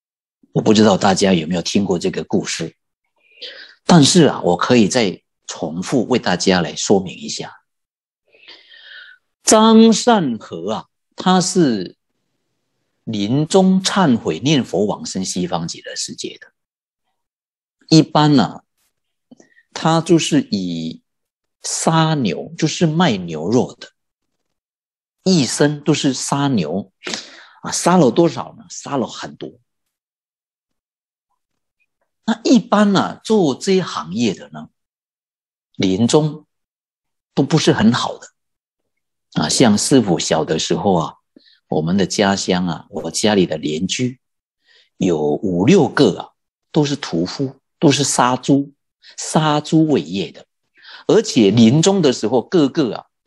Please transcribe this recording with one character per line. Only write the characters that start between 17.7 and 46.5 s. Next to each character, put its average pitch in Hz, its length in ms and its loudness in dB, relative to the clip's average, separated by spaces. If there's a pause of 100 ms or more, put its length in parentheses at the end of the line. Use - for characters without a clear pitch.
一 160 140 6
般 151 340 2
呢， - 280 -2 (1120)
他 160 280 0
就 165 160 4
是 147 320 0
以 82 540 -6 (580)
杀 160 540 0
牛， 117 420 -4
就 165 100 0
是 165 200 -2
卖 156 280 0
牛 85 320 -8
肉 104 280 -2
的， - 160 -20 (1300)
一 175 220 2
生 147 340 0
都 151 140 0
是 139 220 -2
杀 143 320 -4
牛 95 440 -4 (720)
啊， - 100 -12
杀 - 240 0
了 151 140 4
多 170 180 2
少 120 300 -10
呢？ - 140 -20
杀 - 260 -10
了 220 80 -4
很 - 300 -14
多。 - 240 -18 (2750)
那 240 140 -6
一 262 160 4
般 208 320 2
呢， 123 320 -2
做 175 320 0
这 - 160 -4
一 185 100 2
行 165 320 -10
业 220 200 -2
的 - 160 -16
呢， 78 180 -16 (1080)
临 95 280 0
终 151 400 0 (880)
都 - 80 0
不 143 160 0
是 - 140 2
很 117 220 2
好 - 240 -6
的 - 100 -20 (1120)
啊。 76 60 -2
像 104 300 4
师 131 240 2
父 92 180 -2
小 78 240 -2
的 80 160 -4
时 - 160 -4
候 98 200 0
啊， 76 180 -4 (560)
我 - 120 -2
们 85 140 -2
的 98 100 0
家 98 300 0
乡 90 320 -2
啊， 82 220 -8
我 - 200 -10
家 107 240 -2
里 95 120 2
的 78 120 -4
邻 78 300 -6
居 127 320 -6 (800)
有 87 200 0
五 87 480 -2
六 160 220 4
个 95 320 2
啊， - 120 -18 (420)